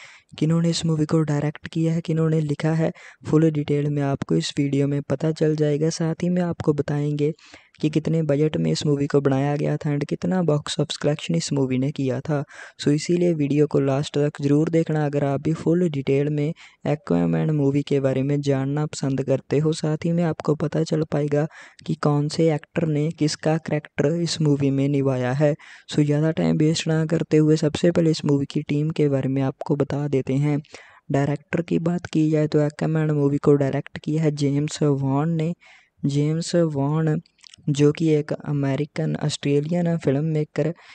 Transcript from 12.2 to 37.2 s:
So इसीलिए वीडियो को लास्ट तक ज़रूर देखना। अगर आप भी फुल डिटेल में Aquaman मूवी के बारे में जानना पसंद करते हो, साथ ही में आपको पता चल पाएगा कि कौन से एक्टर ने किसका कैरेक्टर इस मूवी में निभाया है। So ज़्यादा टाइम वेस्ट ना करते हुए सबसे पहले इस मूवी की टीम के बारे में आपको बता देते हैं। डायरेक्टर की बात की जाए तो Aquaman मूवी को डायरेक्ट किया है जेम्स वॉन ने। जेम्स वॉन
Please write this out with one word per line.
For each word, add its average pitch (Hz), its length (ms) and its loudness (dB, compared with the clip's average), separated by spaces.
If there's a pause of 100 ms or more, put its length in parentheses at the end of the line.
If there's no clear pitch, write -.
So - 100 2
इसीलिए 175 420 2
वीडियो 147 340 2
को 147 120 0
लास्ट 139 380 0
तक 147 140 2 (100)
ज़रूर 147 280 2
देखना। 160 360 0
अगर 147 180 -2
आप 139 180 -2
भी 156 120 0
फुल 175 360 0
डिटेल 139 400 0
में 147 240 -2 (340)
Aquaman 165 640 0
मूवी 143 320 2
के 139 160 0
बारे 135 240 0
में 147 180 0
जानना 139 440 0
पसंद 135 380 -2
करते 135 340 -2
हो, 156 140 2
साथ 156 340 -2
ही 170 60 0
में 170 120 0
आपको 151 320 -2
पता 156 280 -2
चल 160 200 -2
पाएगा 147 440 0 (380)
कि 165 80 -4
कौन 147 340 0
से 160 280 2
एक्टर - 320 -4
ने 151 240 0
किसका 156 460 -2
कैरेक्टर 151 580 -2
इस 165 260 -4
मूवी 143 280 2
में 135 180 0
निभाया 135 440 0
है। 147 240 2 (380)
So 151 100 2
ज़्यादा 147 280 2
टाइम 165 260 0
वेस्ट 156 300 0
ना 160 180 0
करते 156 320 0
हुए 156 180 4
सबसे 160 360 2
पहले 165 200 2
इस - 140 -4
मूवी 139 200 2
की 151 160 -4
टीम 151 280 -2
के 151 200 0
बारे 131 200 0
में 135 120 -2
आपको 135 340 -4
बता 143 320 -2
देते 135 260 0
हैं। 147 280 0 (500)
डायरेक्टर 143 500 0
की 170 180 -2
बात 175 260 -2
की 156 260 0
जाए 151 160 2
तो 151 120 2
Aquaman 156 520 0
मूवी 143 260 2
को 147 160 4
डायरेक्ट 139 440 -2
किया 156 260 -2
है 151 80 2
जेम्स 147 520 -2
वॉन 139 460 2
ने। 165 240 -2 (520)
जेम्स 147 500 0
वॉन 156 640 2 (480)